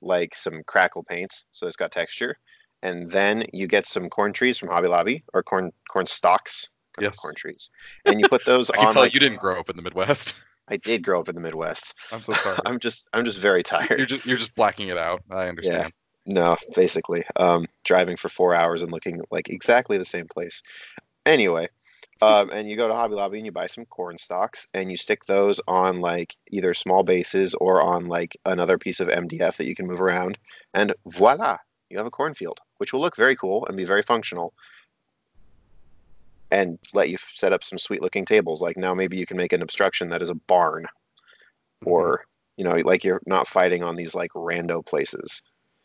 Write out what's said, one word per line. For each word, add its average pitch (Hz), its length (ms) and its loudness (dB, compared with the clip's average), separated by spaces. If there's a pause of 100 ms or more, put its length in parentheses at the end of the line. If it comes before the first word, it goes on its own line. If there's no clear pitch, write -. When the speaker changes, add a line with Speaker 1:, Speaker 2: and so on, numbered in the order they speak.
Speaker 1:
like, 87 320 0
some 80 300 -10
crackle - 400 0
paint, 90 480 -10
so - 160 -10
it's 82 80 -10
got 85 160 -6
texture. - 460 -6 (440)
And 87 300 -8
then 101 400 2
you 95 160 -6
get 98 180 2
some 90 240 -6
corn 104 220 -2
trees 123 260 0
from 90 120 -8
Hobby 90 180 2
Lobby, 90 340 2 (120)
or 92 100 2
corn, 92 300 -2 (160)
corn 95 160 -2
stalks, - 640 0 (280)
Speaker 2:
Yes. 101 220 -4
Speaker 1:
corn 76 160 -8
trees, - 340 -14 (360)
and 104 160 4
you 107 80 2
put 127 160 2
those 127 240 4
Speaker 2:
<laughs> - 20 0
I - 60 0
can 107 100 6
Speaker 1:
on, 110 60 4
Speaker 2:
tell 131 100 8
Speaker 1:
like, 120 100 4
Speaker 2:
you 135 60 6
didn't 123 200 2
grow 92 200 -2
up 85 100 -8
in 90 60 -8
the 85 60 -14
Midwest. 92 540 -2 (160)
<laughs> - 180 -20
Speaker 1:
I 101 80 -4
did 107 260 -2
grow 92 160 2
up 80 80 -6
in 87 80 -8
the 85 60 -10
Midwest. 80 540 -8 (160)
Speaker 2:
I'm 113 100 -10
so 113 120 -8
sorry. 95 280 -2
Speaker 1:
<laughs> - 40 -2
I'm 120 140 -4
just, - 340 -8
I'm 117 120 0
just 104 140 -4
very 92 240 4
tired. - 340 0
Speaker 2:
You're 131 80 0
just, 127 200 -6
you're 127 120 0
just 110 180 -8
blacking 104 340 0
it 90 80 -4
out. 87 340 -4
I 92 160 -4
understand. 85 440 -4 (340)
Speaker 1:
Yeah. 98 80 -6
No, 85 240 4 (180)
basically. 87 480 0 (140)
Um, 87 280 4 (200)
driving 90 300 2
for - 140 -8
four 90 240 2
hours 85 300 2
and 85 80 -6
looking, 85 300 -8 (100)
like, 87 180 -6
exactly 120 480 2
the 92 80 -2
same 85 220 -8
place. - 340 -10 (640)
Anyway, 95 420 4 (540)
um, 107 300 8
and 104 180 -6
you 107 80 -6
go 117 100 2
to 110 60 0
Hobby 113 220 -2
Lobby 98 240 -4
and 110 60 -10
you 104 60 -10
buy 87 160 -6
some - 180 -14
corn 87 320 -12
stalks - 560 -6
and 95 180 -4
you 87 60 -8
stick - 280 -2
those 101 420 4
on, 92 340 2
like, 87 340 -4 (160)
either 92 220 0
small 92 300 4
bases 92 520 2
or 92 260 4
on, 87 260 0
like, 85 380 -4
another 90 320 2
piece 92 220 -4
of 87 100 -2
M 87 180 0
D 82 140 -6
F 95 160 0
that - 80 -4
you - 100 -6
can 92 120 -8
move 90 140 -4
around. 92 360 0 (360)
And 98 200 2 (140)
voila, 110 500 4 (320)
you - 80 -10
have 107 80 -4
a 123 60 -10
cornfield, 139 480 -6 (180)
which - 160 -6
will 131 80 0
look 170 140 -2
very 127 200 6
cool 98 300 -2
and 95 120 -6
be 95 80 -4
very 101 180 4
functional. 90 500 -2 (2000)
And 92 280 0 (140)
let 92 160 4
you 87 60 -4
f-, - 200 -14
set 95 180 2
up 90 100 0
some - 140 -10
sweet - 240 -6
looking - 240 -4
tables. 82 360 2
Like, 85 140 -2
now 92 200 -2
maybe 92 220 -2
you 90 100 -6
can 92 100 -8
make 90 160 -2
an 87 80 2
obstruction 90 480 -2
that 85 140 -4
is 85 80 -4
a 85 40 -4
barn. 82 500 2
Speaker 2:
Mm-hmm. - 1040 -14
Speaker 1:
Or, 85 340 2 (320)
you 98 60 -6
know, 87 140 2
like, 87 260 2
you're 92 240 0
not 95 200 2
fighting 90 360 2
on 85 120 -4
these, 85 200 -8
like, 87 160 -6
rando 85 520 -4
places. - 580 -4 (440)